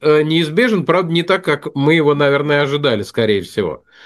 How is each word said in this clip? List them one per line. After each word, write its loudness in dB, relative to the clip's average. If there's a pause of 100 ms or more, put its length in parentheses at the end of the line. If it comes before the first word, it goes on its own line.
э, 2
неизбежен, 0
правда, 0
не 0
так, -2
как -4
мы 2
его, 2
наверное, 2
ожидали, -2
скорее -2
всего. -6 (220)